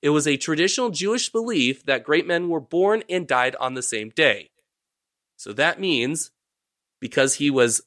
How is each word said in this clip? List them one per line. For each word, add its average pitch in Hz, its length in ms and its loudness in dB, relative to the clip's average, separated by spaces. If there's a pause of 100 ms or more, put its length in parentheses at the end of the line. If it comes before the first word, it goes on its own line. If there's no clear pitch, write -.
it 147 80 2
was 151 180 2
a 143 80 2
traditional 180 540 0
Jewish 196 420 -2
belief 220 540 0
that 131 180 0
great 160 220 0
men 175 220 -2
were 165 120 -2
born 196 480 0
and 180 180 -4
died 127 320 0
on 127 160 -4
the 127 80 -8
same 110 280 -6
day. 120 400 2 (880)
So - 160 -12
that 147 260 0
means 156 540 -2 (680)
because 135 340 0
he 143 140 0
was 123 380 2